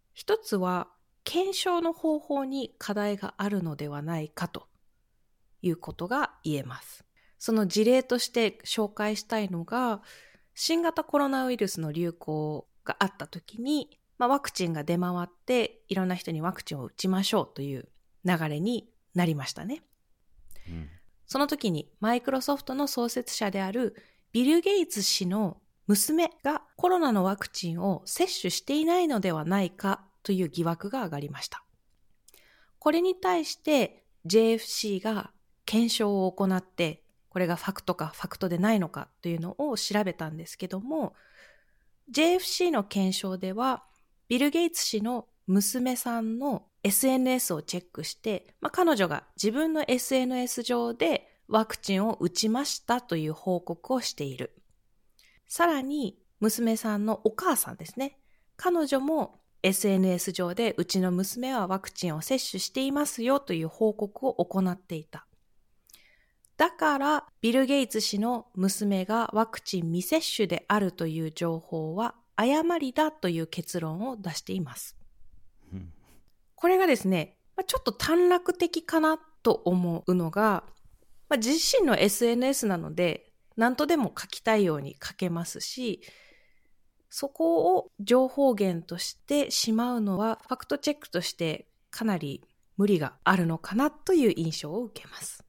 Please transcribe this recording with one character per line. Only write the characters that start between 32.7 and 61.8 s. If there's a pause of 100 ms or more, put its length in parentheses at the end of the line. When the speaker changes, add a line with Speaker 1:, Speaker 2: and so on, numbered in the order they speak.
Speaker 1:
こ
れ
に
対
し
て (220)
ジ
ェ
イ
エ
フ
シ
ー
が (340)
検
証
を
行
っ
て、 (260)
こ
れ
が
フ
ァ
ク
ト
か
フ
ァ
ク
ト
で
な
い
の
か (140)
と
い
う
の
を
調
べ
た
ん
で
す
け
ど
も、 (960)
ジ
ェ
イ
エ
フ
シ
ー
の
検
証
で
は、 (440)
ビ
ル・
ゲ
イ
ツ
氏
の (180)
娘
さ
ん
の (160)
エ
ス
エ
ヌ
エ
ス
を
チ
ェ
ッ
ク
し
て、
ま
あ、
彼
女
が (120)
自
分
の
エ
ス
エ
ヌ
エ
ス
上
で (180)
ワ
ク
チ
ン
を
打
ち
ま
し
た
と
い
う
報
告
を
し
て
い
る。 (880)
さ
ら
に、 (220)
娘
さ
ん
の
お
母
さ
ん
で
す
ね。 (380)
彼
女
も (220)
エ
ス
エ
ヌ
エ
ス
上
で、
う
ち
の
娘
は
ワ
ク